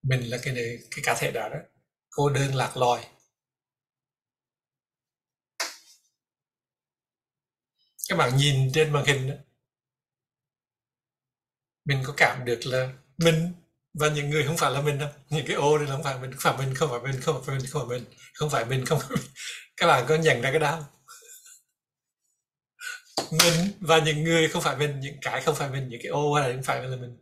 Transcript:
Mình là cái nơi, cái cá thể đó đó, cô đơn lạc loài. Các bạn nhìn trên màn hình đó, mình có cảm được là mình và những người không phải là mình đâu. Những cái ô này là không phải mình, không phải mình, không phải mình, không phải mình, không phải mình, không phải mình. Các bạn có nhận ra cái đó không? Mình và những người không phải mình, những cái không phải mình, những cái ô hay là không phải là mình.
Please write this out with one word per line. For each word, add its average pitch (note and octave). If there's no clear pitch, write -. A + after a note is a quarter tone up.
Mình B2+
là B2
cái C3
nơi, A#2+
cái -
cá -
thể C#3
đó -
đó, C#3+
cô C#3+
đơn C3+
lạc A#2+
loài. A#2+
Các F#3+
bạn C3
nhìn C3+
trên D#3
màn C#3
hình C3+
đó, C#3+
mình C3+
có A#2+
cảm -
được A#2+
là B2+
mình E3
và D3+
những D3
người D3+
không E3
phải C#3+
là C3+
mình C#3+
đâu. C#3+
Những D3
cái F#3
ô D3+
này D3
là C#3
không C3+
phải C3+
mình, B2+
không C#3+
phải C3+
mình, C3
không D#3+
phải A#2+
mình, C3
không C#3
phải C3+
mình, B2
không D3+
phải A#2+
mình, C3
không D3
phải -
mình. G#3
Các F3+
bạn C3
có D#3
nhận D3+
ra C3+
cái D3+
đó D3
không? D#3+
Mình E3+
và D#3+
những D3+
người E3
không E3+
phải C#3+
mình, C#3+
những C#3
cái B2+
không D3+
phải C#3+
mình, C3
những A#2
cái -
ô D3
hay C#3+
là B2+
không C3
phải B2+
là B2+
mình. B2